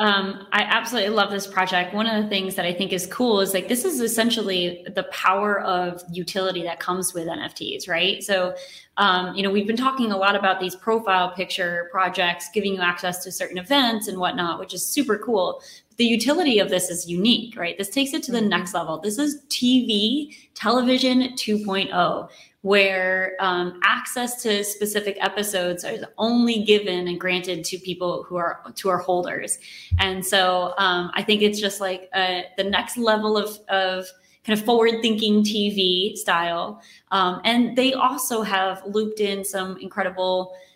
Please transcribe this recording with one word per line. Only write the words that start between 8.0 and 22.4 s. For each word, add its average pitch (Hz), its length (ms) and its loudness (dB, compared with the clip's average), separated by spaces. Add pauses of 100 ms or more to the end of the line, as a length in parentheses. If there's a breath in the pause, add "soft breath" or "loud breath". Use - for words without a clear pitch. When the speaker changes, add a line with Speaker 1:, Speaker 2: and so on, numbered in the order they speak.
Speaker 1:
So, 185 360 0 (400 loud breath)
um, 180 400 2
you 196 80 0
know, 196 60 0
we've 208 180 0
been 226 80 0
talking 254 340 0
a 196 60 -2
lot 196 180 4
about 190 240 2
these 180 160 -4
profile 196 560 0
picture 175 640 -4
projects, 180 600 0
giving 196 220 0
you 185 60 -4
access 175 420 -2
to 185 80 -12
certain 180 280 -6
events 226 500 0
and 185 100 -4
whatnot, 180 400 0
which 185 160 -10
is 180 100 -6
super 220 340 0
cool. 208 440 0 (360 loud breath)
The 240 60 4
utility 240 540 4
of 190 100 2
this 180 220 0
is 170 180 -8
unique, 190 480 0
right? 175 220 -6
This 196 120 -6
takes 269 220 -2
it 320 120 -4
to 247 80 -6
the 233 80 0
Speaker 2:
Mm-hmm. 208 80 2
Speaker 1:
next 175 260 -2
level. 160 240 -4
This 208 200 -4
is 294 320 -2
T 247 360 2
V, 226 500 -2 (180 loud breath)
television 254 800 2
two 208 280 -2
point 190 280 -2
oh, 175 360 0 (340 loud breath)